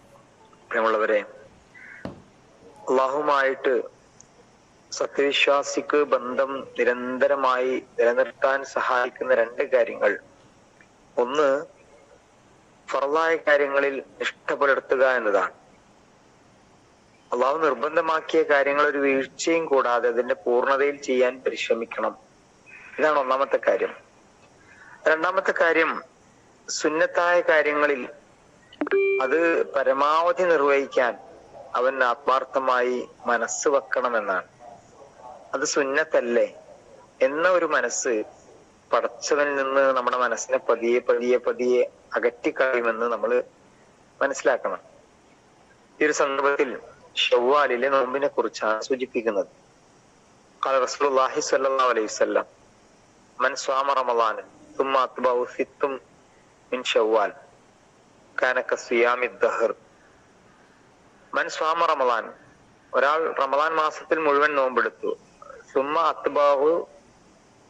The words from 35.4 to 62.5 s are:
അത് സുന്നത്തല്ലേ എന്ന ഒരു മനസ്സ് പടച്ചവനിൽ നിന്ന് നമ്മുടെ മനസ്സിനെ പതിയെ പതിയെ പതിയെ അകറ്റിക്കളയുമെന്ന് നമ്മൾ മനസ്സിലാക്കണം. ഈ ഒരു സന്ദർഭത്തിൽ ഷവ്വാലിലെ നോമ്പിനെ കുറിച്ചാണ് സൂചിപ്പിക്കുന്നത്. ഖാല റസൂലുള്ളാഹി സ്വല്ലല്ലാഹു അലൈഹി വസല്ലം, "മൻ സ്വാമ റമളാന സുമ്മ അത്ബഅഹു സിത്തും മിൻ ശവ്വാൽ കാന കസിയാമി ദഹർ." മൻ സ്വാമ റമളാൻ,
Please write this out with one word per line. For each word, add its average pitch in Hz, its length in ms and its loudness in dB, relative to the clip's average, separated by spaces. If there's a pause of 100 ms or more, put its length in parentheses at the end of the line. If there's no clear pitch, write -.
അത് 143 100 -4
സുന്നത്തല്ലേ 135 880 0 (680)
എന്ന 151 260 0
ഒരു 180 160 2
മനസ്സ് 123 600 -2 (680)
പടച്ചവനിൽ 143 640 0
നിന്ന് 135 240 0
നമ്മുടെ 127 360 2
മനസ്സിനെ 123 420 -2
പതിയെ 117 400 0
പതിയെ 120 400 2
പതിയെ 123 460 0 (320)
അകറ്റിക്കളയുമെന്ന് 120 920 -2
നമ്മൾ 117 380 -2 (800)
മനസ്സിലാക്കണം. 127 560 -2 (1200)
ഈ 156 40 0
ഒരു 151 80 2
സന്ദർഭത്തിൽ 139 640 0 (380)
ഷവ്വാലിലെ 127 720 2
നോമ്പിനെ 135 400 0
കുറിച്ചാണ് 110 540 -2
സൂചിപ്പിക്കുന്നത്. 117 640 -4 (1200)
ഖാല 135 120 2
റസൂലുള്ളാഹി 131 640 0
സ്വല്ലല്ലാഹു 135 500 0
അലൈഹി 113 160 0
വസല്ലം, 104 380 0 (960)
"മൻ 131 140 0
സ്വാമ 139 380 -2
റമളാന 117 480 0 (360)
സുമ്മ 135 220 0
അത്ബഅഹു 123 480 0 (100)
സിത്തും 135 440 -4 (720)
മിൻ 127 100 -6
ശവ്വാൽ 110 500 2 (1120)
കാന 127 180 2
കസിയാമി 120 680 0
ദഹർ." 113 480 -2 (1600)
മൻ 147 140 -2
സ്വാമ 165 380 0
റമളാൻ, 123 460 0 (640)